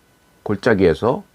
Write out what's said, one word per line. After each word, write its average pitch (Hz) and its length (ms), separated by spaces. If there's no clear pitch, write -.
골짜기에서 113 800